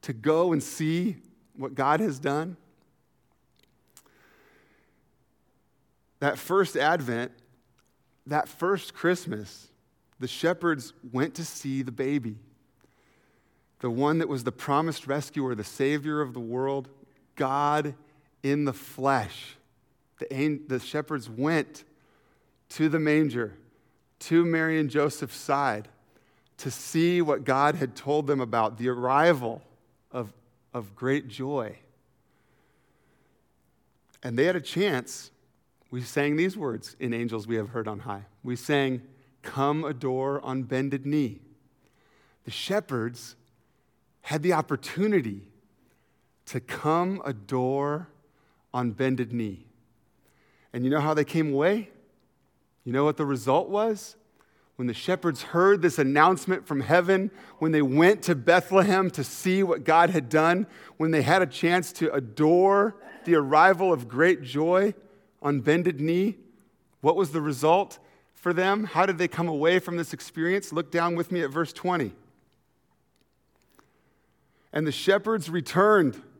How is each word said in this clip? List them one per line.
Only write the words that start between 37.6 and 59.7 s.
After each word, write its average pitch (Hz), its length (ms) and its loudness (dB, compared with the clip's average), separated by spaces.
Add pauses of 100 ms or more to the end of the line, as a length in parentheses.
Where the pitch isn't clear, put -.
Heard 117 180 -6
on 104 120 -8
High. 101 260 -12 (180)
We 123 120 -6
sang, 135 460 0 (400)
"Come 147 420 -2
adore 135 600 -4
on 131 200 -6
bended 135 420 -4
knee." 143 360 -2 (1040)
The - 60 -12
shepherds 120 840 -6 (840)
had 151 200 -4
the 175 120 2
opportunity 151 960 -2 (960)
to - 140 -8
come 175 680 -2
adore 135 840 -4 (640)
on 127 180 -2
bended 127 420 -2
knee. 107 320 -6 (1080)
And 123 120 -4
you 131 60 2
know 147 120 2
how 151 120 2
they 151 120 2
came 156 280 0
away? 190 360 2 (960)
You 120 80 -6
know 139 100 2
what 151 140 2
the 156 80 -2
result 135 440 0
was? 208 460 -2 (600)
When 123 120 -4
the 117 80 -2
shepherds 175 480 -2
heard 185 400 4
this 170 160 2
announcement 156 640 4
from 143 140 -4
heaven, 180 500 4 (300)
when 160 120 0
they 151 120 4
went 160 400 6
to 175 100 2
Bethlehem 185 800 4
to 147 120 -6
see 185 380 0
what 175 220 0